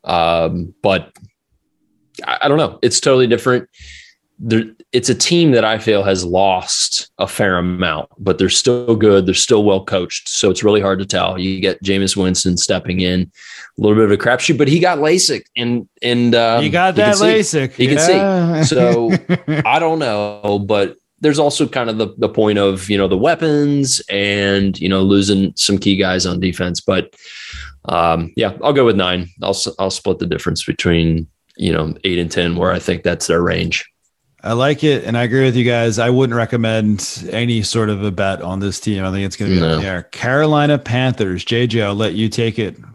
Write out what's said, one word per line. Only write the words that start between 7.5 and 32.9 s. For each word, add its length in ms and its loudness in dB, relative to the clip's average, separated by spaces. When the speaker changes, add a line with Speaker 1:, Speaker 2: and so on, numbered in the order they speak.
Speaker 1:
amount, 500 -2
but 200 -2
they're 100 2
still 480 0
good. 280 4
They're 100 0
still 280 2
well 220 2
coached. 440 -6
So 220 0
it's 140 -4
really 160 4
hard 180 0
to 80 -6
tell. 320 -2
You 220 -4
get 220 -2
Jameis 340 0
Winston 400 0
stepping 440 -2
in, 300 -2
a 20 -12
little 160 4
bit 80 6
of 60 2
a 60 4
crapshoot, 420 0
but 80 4
he 140 2
got 180 2
lasik 460 0
and, 320 -4
and, 320 2
um, 300 2
Speaker 2:
You 60 0
got 260 2
Speaker 1:
he 60 2
can 80 4
Speaker 2:
that 80 2
Speaker 1:
see. 60 2
Speaker 2:
lasik. 160 -2
Speaker 1:
He 120 2
can 140 2
see. 140 4
Speaker 2:
Yeah. 500 2
Speaker 1:
So 460 2
Speaker 2:
<laughs> 360 -2
Speaker 1:
I 140 2
don't 220 0
know, 580 -2
but 380 0
there's 180 2
also 300 2
kind 200 -2
of 100 -4
the, 200 -2
the 100 0
point 300 2
of, 320 0
you 80 2
know, 80 2
the 100 2
weapons 960 0
and, 680 0
you 80 -2
know, 140 2
losing 520 2
some 240 0
key 160 0
guys 320 0
on 140 -4
defense. 400 -4
But, 340 -2
um, 500 0
yeah, 260 -2
I'll 120 0
go 120 4
with 120 4
nine. 320 -2
I'll, 100 -4
s-, 180 -4
I'll 140 -2
split 260 -4
the 80 -4
difference 380 -4
between, 640 0
you 160 -2
know, 300 -2
eight 160 -2
and 100 -4
ten, 280 -2
where 160 0
I 80 -4
think 240 -4